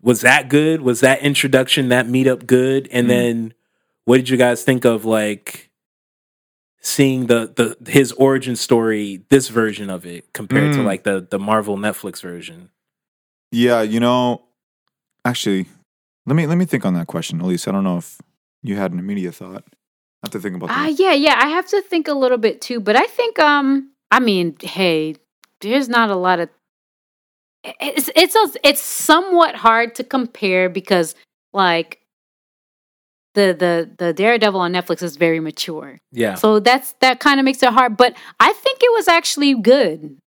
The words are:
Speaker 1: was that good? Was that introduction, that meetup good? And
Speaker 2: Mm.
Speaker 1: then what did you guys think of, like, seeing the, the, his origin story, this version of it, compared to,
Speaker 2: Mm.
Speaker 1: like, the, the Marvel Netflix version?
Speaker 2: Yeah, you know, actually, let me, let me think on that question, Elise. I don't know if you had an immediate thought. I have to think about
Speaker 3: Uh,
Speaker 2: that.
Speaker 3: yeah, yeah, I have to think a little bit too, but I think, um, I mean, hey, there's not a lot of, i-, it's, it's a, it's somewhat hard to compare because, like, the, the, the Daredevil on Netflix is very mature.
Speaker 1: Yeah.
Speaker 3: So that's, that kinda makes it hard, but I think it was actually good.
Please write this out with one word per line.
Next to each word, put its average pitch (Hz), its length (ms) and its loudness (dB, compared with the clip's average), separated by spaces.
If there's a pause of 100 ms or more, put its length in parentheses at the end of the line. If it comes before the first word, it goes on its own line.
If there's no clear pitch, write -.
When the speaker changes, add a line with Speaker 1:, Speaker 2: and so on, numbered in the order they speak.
Speaker 1:
was 117 200 2
that 131 260 2
good? 156 320 2
Was 127 200 0
that 131 220 4
introduction, 131 680 0
that 123 180 2
meetup 127 380 0
good? 131 440 2
And 123 160 0
Speaker 2:
Mm. 123 40 2
Speaker 1:
then 117 440 0 (500)
what 123 120 4
did 127 120 0
you 131 80 0
guys 120 280 2
think 127 200 0
of, 110 200 2
like, 107 680 -4 (1080)
seeing 131 480 -2
the, 117 260 0
the, - 360 -4
his 135 220 4
origin 131 440 0
story, 107 720 -2
this 139 200 4
version 107 400 -6
of 90 160 -10
it, 85 280 -20
compared 139 400 -2
to, 139 80 -2
Speaker 2:
Mm. 123 40 -2
Speaker 1:
like, 95 200 -4
the, 95 260 -4
the 101 80 -4
Marvel 104 380 -4
Netflix 101 440 -8
version? 87 500 -18 (800)
Speaker 2:
Yeah, 117 300 2
you 110 180 -2
know, 123 420 0 (840)
actually, 101 420 -4 (600)
let 139 80 -2
me, 160 140 0
let 170 100 0
me 180 60 2
think 131 200 -4
on 95 100 0
that 85 120 -4
question, 82 340 -8
Elise. 90 280 -4
I - 20 -4
don't 98 140 -2
know 90 140 -2
if - 200 -16 (460)
you 101 120 -6
had 95 160 -4
an 90 60 -6
immediate 92 380 -8
thought. 95 320 -18
I - 580 -20
have - 60 -14
to 104 80 -8
think 92 160 -8
about 120 140 -8
Speaker 3:
Uh, 269 160 -4
Speaker 2:
that. 302 120 -4
Speaker 3:
yeah, 370 140 4
yeah, 285 280 2
I 269 80 2
have 359 200 -4
to 403 140 0
think 330 260 -4
a 294 60 -2
little 254 240 0
bit 214 220 -2
too, 240 200 -8
but 208 160 0
I 339 100 2
think, 466 320 -4
um, 277 520 0 (200)
I 220 100 4
mean, 185 400 0
hey, 160 540 -2 (460)
there's 247 280 -2
not 233 220 2
a 196 60 -2
lot 180 240 0
of, 170 80 -6 (1160)
i-, - 160 -16
it's, 294 360 -6
it's 349 180 2
a, 427 180 2 (160)
it's 294 120 0
somewhat 339 760 2
hard 226 400 2
to 262 80 -8
compare 190 640 -2
because, 180 460 -2 (380)
like, 175 460 -2 (1400)
the, 196 240 4
the, 170 320 -2 (140)
the 170 80 0
Daredevil 208 480 0
on 175 120 -2
Netflix 180 300 -6
is 160 140 -10
very 165 240 0
mature. 151 580 -12 (140)
Speaker 1:
Yeah. 113 220 -2
Speaker 3:
So 214 260 2
that's, 247 400 2
that 254 200 2
kinda 277 220 2
makes 262 200 0
it 247 100 4
hard, 240 240 2
but 247 180 4 (240)
I 302 140 6
think 523 300 -4
it 480 100 4
was 427 160 0
actually 285 460 2
good. 180 640 0 (140)